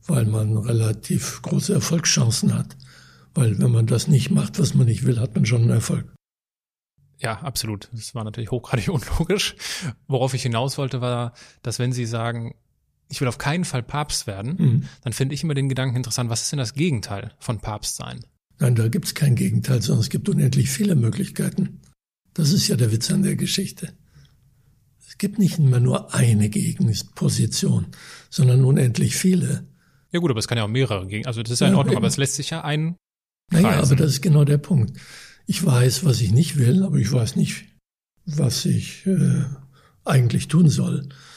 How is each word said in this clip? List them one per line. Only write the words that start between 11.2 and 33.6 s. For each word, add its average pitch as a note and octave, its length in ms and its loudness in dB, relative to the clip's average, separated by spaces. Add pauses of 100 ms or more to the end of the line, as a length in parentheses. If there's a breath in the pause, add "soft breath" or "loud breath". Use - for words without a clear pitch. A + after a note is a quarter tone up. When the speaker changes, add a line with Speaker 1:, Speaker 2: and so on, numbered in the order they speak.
Speaker 2:
dass A#2 160 -6
wenn B2+ 140 0
Sie B2 140 -4
sagen, A#2 480 -6 (540)
„Ich - 120 -8
will C3+ 80 0
auf A#2 100 -6
keinen E3 260 -2
Fall B2 180 -4
Papst - 440 -6
werden“, G#2+ 320 -8
Speaker 1:
Mhm. B2+ 240 4 (200 loud breath)
Speaker 2:
dann A#2 100 -6
finde C3+ 220 -2
ich C#3 80 -8
immer D#3 120 -2
den C3+ 140 0
Gedanken C3 280 -2
interessant, A#2+ 340 -4
was A#2 120 -4
ist - 100 -6
denn D3+ 60 -4
das B2 160 -4
Gegenteil A2+ 640 -4
von A2 220 -6
Papst - 360 -8
sein? B2 280 -12 (340)
Speaker 1:
Nein, B2+ 160 2
da A2 140 2
gibt's - 260 -4
kein C#3 200 2
Gegenteil, A#2 480 0
sondern A#2+ 200 2
es - 80 -4
gibt - 180 -4
unendlich C#3 420 2
viele G3+ 240 0
Möglichkeiten. - 880 -2 (560)
Das D3+ 160 2
ist - 160 2
ja G#3 80 2
der A2+ 160 2
Witz A2+ 180 -2
an - 120 2
der - 120 0
Geschichte. - 600 -4 (1120 soft breath)
Es - 80 -20
gibt G3+ 220 -6
nicht F#3 200 2
immer B2+ 220 4
nur B2+ 340 0
eine G#2+ 360 2
Gegenposition, - 1400 -2 (420 loud breath)
sondern C3 340 4
unendlich B2+ 540 2
viele. D#3+ 500 0 (460 soft breath)
Speaker 2:
Ja F3 80 0
gut, E3+ 100 0
aber A2 100 0
es - 60 -4
kann A#2 120 0
ja A2 60 0
auch G2+ 40 -4
mehrere A2 380 -2
gegen-, G#2 200 -6
also A#2 160 -6
das A#2 100 -4
ist A#2+ 80 -2
ja F#3 80 4
in G3 40 6
Speaker 1:
Ja, F#3 60 6
Speaker 2:
Ordnung, C3+ 160 2
Speaker 1:
eben. - 60 0
Speaker 2:
aber G3 80 2
es C#3 100 -4
lässt C#3 160 0
sich - 160 -8
ja D#3+ 120 -8
ein D#3 340 -4 (540)
Speaker 1:
Naja, F3 200 4